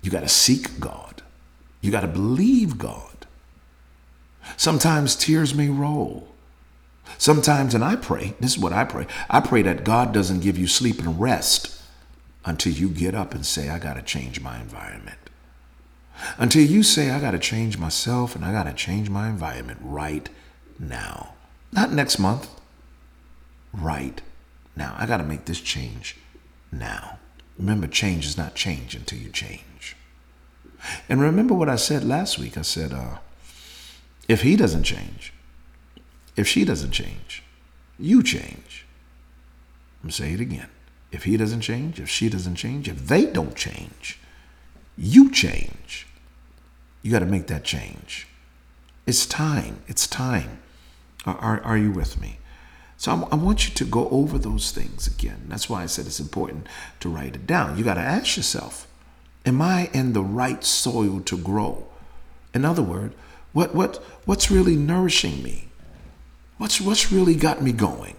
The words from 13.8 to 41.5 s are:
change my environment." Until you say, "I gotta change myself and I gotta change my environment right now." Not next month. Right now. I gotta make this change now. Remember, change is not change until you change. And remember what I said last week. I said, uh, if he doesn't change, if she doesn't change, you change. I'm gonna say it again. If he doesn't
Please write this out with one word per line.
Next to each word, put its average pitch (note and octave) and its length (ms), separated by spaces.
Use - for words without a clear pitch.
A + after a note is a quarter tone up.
change B1 380
my B1 180
environment." G1+ 680
Until D3 280
you F#3+ 180
say, D3 260
"I C3 100
gotta G#2+ 200
change A2+ 380
myself A#2 580
and D#2 80
I E2+ 80
gotta F2+ 220
change G2+ 360
my G2+ 200
environment C#2 520
right D2 480
now." - 560
Not G3+ 200
next - 280
month. G#2 300
Right D#2 500
now. C#2+ 220
I G#2+ 80
gotta A2 180
make D2+ 220
this E2 160
change A#1 560
now. - 480
Remember, G2 300
change E2+ 380
is C#2+ 120
not D2+ 180
change C2 400
until A#1+ 240
you A1+ 100
change. - 680
And C3 140
remember G3 320
what E3 160
I C3 60
said C3 280
last C#3+ 360
week. A#1+ 180
I E2+ 40
said, D#2+ 320
uh, C2 240
if G#2+ 160
he D3+ 120
doesn't F#2+ 280
change, - 500
if G#2 120
she - 160
doesn't C#2+ 280
change, - 520
you G#3 260
change. - 640
I'm - 60
gonna - 60
say C#2 200
it F#3 60
again. C2 300
If - 140
he G2 120
doesn't A2 240